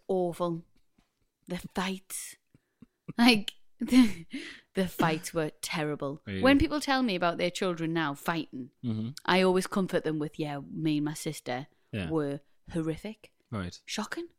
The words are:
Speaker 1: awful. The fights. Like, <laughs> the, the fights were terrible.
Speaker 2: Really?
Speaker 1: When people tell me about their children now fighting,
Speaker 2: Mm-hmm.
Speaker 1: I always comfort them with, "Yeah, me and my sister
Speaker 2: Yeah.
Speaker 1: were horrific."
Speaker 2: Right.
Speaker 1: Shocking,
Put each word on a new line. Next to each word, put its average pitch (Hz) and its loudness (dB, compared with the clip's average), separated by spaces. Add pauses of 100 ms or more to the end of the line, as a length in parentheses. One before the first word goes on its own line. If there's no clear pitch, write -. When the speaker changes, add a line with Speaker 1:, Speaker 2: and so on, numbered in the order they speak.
Speaker 1:
awful. 175 0 (880)
The 180 -6 (160)
fights. - -6 (800)
Like, 233 6 (140)
<laughs> - -20
the, 214 6 (500)
the 185 0
fights 165 0
were 156 0 (100)
terrible. 151 -4
Speaker 2:
Really? 95 -4
Speaker 1:
When 277 6
people 294 2
tell 262 0
me 208 0
about 170 0
their 175 0
children 165 -2
now 160 -2
fighting, 143 -6 (160)
Speaker 2:
Mm-hmm. 113 -2 (160)
Speaker 1:
I 180 6
always 185 4
comfort 185 0
them 156 0
with, 151 -6
"Yeah, 143 -4 (120)
me 156 2
and 147 0
my 151 -2
sister 135 -6 (240)
Speaker 2:
Yeah. 117 -2
Speaker 1:
were 147 0 (320)
horrific." 160 -6 (200)
Speaker 2:
Right. 95 -6
Speaker 1:
Shocking, 339 -6 (120)